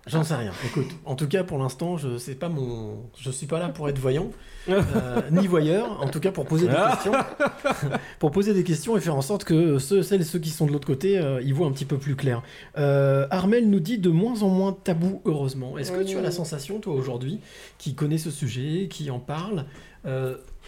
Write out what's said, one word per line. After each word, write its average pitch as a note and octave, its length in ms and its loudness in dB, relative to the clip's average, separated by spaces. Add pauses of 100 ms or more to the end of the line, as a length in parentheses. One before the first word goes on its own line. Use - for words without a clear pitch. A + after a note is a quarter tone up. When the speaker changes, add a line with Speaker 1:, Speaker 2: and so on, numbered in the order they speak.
Speaker 1:
j'en D#3+ 180 0
sais D#3 120 -2
rien. A2+ 160 -4 (160)
Écoute, C3+ 180 -2 (180)
en C#3 120 -6
tout D3+ 120 -2
cas, F3+ 160 0
pour D#3 140 -6
l'instant, E3 400 -4
je, B2 220 -6
c'est C3 160 -10
pas E3+ 120 -6
mon... A#2 500 -6 (220)
Je C3 120 -8
suis C#3 160 -8
pas D#3+ 100 -2
là F3 120 -2
pour D3 200 -4
être C#3 80 -2
voyant, C#3 320 0 (200)
Speaker 2:
<laughs> - 200 -10
Speaker 1:
euh, F#3+ 140 4 (480)
ni F#3+ 160 6
voyeur, F3+ 520 2
en C#3 100 0
tout D3 100 -4
cas F#3+ 120 2
pour D#3 140 -4
poser D#3+ 220 4
des B2+ 100 4
Speaker 2:
Ah. G#3+ 140 4
Speaker 1:
questions, G#3+ 220 0
<laughs> - 1040 -2
pour D#3 100 4
poser G3+ 240 2
des F#3 100 4
questions F3+ 340 0
et - 20 4
faire E3 160 0
en C3+ 80 0
sorte G3+ 200 -2
que D#3+ 360 4
ceux, F#3+ 240 4
celles F#3+ 180 4
et D#3 40 2
ceux - 120 -4
qui D#3+ 140 -4
sont D3+ 160 0
de C#3+ 40 2
l'autre C#3+ 140 -2
côté, F#3+ 320 2
euh, C3+ 240 0
y C3+ 120 0
voient E3 120 2
un C#3 60 2
petit C3+ 140 -4
peu C#3+ 120 -2
plus C#3 180 -2
clair. B2+ 280 0 (340)
Euh, C#3 540 4
Armel G#3 360 4
nous G3 120 6
dit : « G3+ 200 -2
De F3 120 4
moins G#3+ 320 2
en F#3+ 60 4
moins F#3+ 240 2 (100)
tabou, F3+ 420 0
heureusement. » C#3 540 -2
Est-ce C#3+ 120 -6
que F#3 120 0
tu F#3+ 140 -2
as - 40 -2
la E3 80 0
Speaker 3:
Oui. E3 60 -4
Speaker 1:
sensation, E3+ 440 -6
toi, G3 140 -6
aujourd'hui, C3 460 -4 (400)
qui C3+ 160 -6
connais D3+ 240 0
ce D#3 100 -6
sujet, D3 640 -4
qui D3 180 -8
en B2+ 80 -4
parle, D#3+ 480 -6 (400)
euh, C3 320 -4 (300)